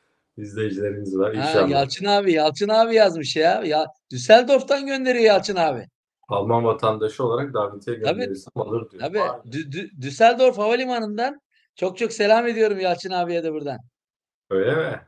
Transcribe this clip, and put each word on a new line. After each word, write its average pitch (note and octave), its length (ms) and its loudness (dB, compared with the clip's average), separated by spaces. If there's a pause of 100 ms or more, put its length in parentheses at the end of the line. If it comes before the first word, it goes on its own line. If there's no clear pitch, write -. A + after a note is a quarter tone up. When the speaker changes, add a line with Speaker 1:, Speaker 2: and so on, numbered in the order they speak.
(380)
Speaker 1:
izleyicilerimiz G2+ 800 -6
var. G#2 180 0
Speaker 2:
Ha, - 140 -2
Speaker 1:
İnşallah. - 200 2
Speaker 2:
Yalçın C#3 360 -2
abi, G3+ 280 2
Yalçın D#3 360 0
abi A3+ 260 4
yazmış E3 400 2
ya. E3+ 300 2
Ya, D#3 200 0 (260)
Düsseldorf'tan B3+ 760 4
gönderiyor B3+ 400 0
Yalçın G3+ 300 4
abi. D3 320 -2 (400)
Speaker 1:
Alman A2 360 0
vatandaşı A2 600 -2
olarak B2+ 300 -2
davetiye G#2 480 -6
Speaker 2:
Tabii. D#3+ 180 -2
Speaker 1:
gönderirsem - 360 -10
alır A2 360 -6
diyor. F#2 100 -18
Speaker 2:
Tabii. F3 180 -4
Speaker 1:
Vay F#3+ 100 -2
be. - 200 -14
Speaker 2:
Dü-, C#3+ 220 -10
Dü-, E3 300 -12
Düsseldorf A#3 560 2
Havalimanı'ndan A#3 840 -4 (340)
çok F#3 220 -4
çok A3 160 -4
selam A3 340 4
ediyorum G#3+ 320 0
Yalçın F#3 320 -2
abiye F3 320 -2
de D#3+ 100 -4
buradan. C#3+ 260 -8 (720)
Speaker 1:
Öyle G2+ 260 2
mi? D#3 320 -4